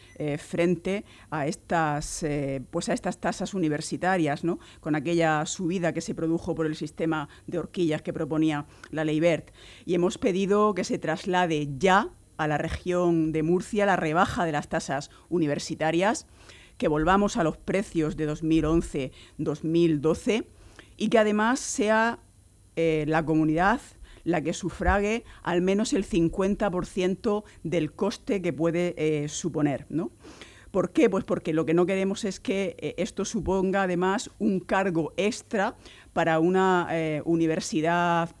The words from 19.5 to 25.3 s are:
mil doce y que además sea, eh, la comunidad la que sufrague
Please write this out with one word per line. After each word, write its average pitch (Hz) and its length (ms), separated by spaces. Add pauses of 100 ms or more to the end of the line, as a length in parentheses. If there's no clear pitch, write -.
mil 160 380
doce 160 480 (480)
y 214 120
que 233 100
además 214 420
sea, 220 580 (560)
eh, 160 320
la 156 180
comunidad 160 560 (440)
la 170 160
que 151 140
sufrague 202 680 (200)